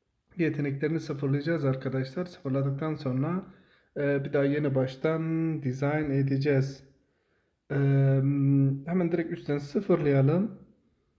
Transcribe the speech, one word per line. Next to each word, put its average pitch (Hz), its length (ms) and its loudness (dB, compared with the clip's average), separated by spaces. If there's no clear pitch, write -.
yeteneklerini 147 600 -2
sıfırlayacağız 143 680 -2
arkadaşlar. 131 600 -2
Sıfırladıktan 139 720 -4
sonra, 143 500 -2
e, 143 280 0
bir - 80 -8
daha 143 100 2
yeni 143 320 0
baştan 160 880 -2
dizayn 143 460 -2
edeceğiz. 135 720 0
E, 143 40 -2
hemen 170 260 0
direkt 170 200 -2
üstten 147 260 -4
sıfırlayalım. 151 1040 2